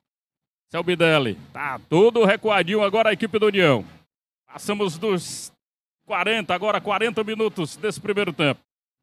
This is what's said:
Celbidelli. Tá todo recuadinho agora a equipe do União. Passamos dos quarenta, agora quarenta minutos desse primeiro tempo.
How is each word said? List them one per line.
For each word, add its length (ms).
Celbidelli. 680
Tá 260
todo 360
recuadinho 580
agora 260
a 40
equipe 260
do 60
União. 400
Passamos 520
dos 540
quarenta, 480
agora 280
quarenta 420
minutos 540
desse 240
primeiro 320
tempo. 260